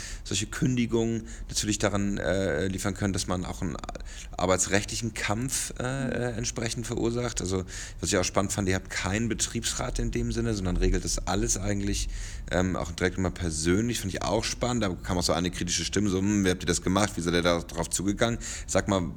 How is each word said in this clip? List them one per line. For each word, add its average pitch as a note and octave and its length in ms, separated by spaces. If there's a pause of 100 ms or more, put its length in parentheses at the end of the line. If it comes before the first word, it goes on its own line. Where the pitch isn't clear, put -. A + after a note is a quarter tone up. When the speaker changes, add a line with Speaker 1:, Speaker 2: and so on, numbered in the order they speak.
(260)
Speaker 1:
solche G2+ 220
Kündigungen A#2 840 (180)
natürlich G#2 320
daran, G2+ 380
äh, F2+ 500
liefern F#2+ 260
können, G2 200
dass F#2+ 120
man F#2 200
auch - 160
einen D2 160 (580)
arbeitsrechtlichen G#2 800
Kampf, - 640
äh, - 40
Speaker 2:
Mhm. C3+ 280
Speaker 1:
äh, B2 200
entsprechend A#2 540
verursacht. A#2+ 540
Also, F#2 240 (380)
was E2+ 100
ich G2+ 60
auch F2+ 80
spannend G2 260
fand, G2+ 160
ihr F#2+ 80
habt F#2 140
keinen G#2+ 400
Betriebsrat - 720
in A#2 120
dem A#2 220
Sinne, A#2 220
sondern F#2 200
regelt F2+ 300
das - 200
alles G#2 320
eigentlich, G2+ 520 (420)
ähm, F2+ 240
auch - 160
direkt F2+ 260
immer F#2 140
persönlich. F2+ 680
Fand F#2+ 120
ich - 100
auch G#2 200
spannend. A#2+ 400
Da G2 60
kam F2+ 280
auch F2 60
so - 80
eine E2+ 200
kritische F2 340
Stimme: G2+ 240
so, F#2 80
"Hm, G2+ 260
wie F#2 60
habt F#2 140
ihr D#2+ 40
das E2 140
gemacht? G2 340
Wie F2 60
seid E2+ 120
ihr F2 100
da F2 160
drauf E2 300
zugegangen?" G#2 500 (280)
Sag F#2+ 220
mal F#2+ 140 (140)